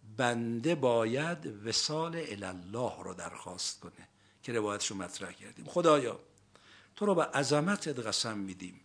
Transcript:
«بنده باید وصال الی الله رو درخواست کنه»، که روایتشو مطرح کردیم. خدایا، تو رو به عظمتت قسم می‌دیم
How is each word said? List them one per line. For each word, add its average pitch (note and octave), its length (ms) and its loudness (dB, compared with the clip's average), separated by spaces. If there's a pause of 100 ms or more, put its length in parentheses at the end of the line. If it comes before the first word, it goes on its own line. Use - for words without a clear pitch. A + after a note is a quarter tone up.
(180)
«بنده A#2 580 2
باید B2 920 0
وصال D#3+ 480 -2
الی G#2 300 -6
الله F#2 580 -6
رو F#2 100 -8
درخواست F2 640 -8
کنه»، - 280 -18 (360)
که B2 100 -6
روایتشو G#2 420 0
مطرح F2+ 360 -8
کردیم. - 340 -16
خدایا، D3+ 540 6 (760)
تو G#3 100 -2
رو G3+ 100 6
به D#3+ 80 6
عظمتت D3 760 2
قسم A2 380 -2
می‌دیم F#2 480 -8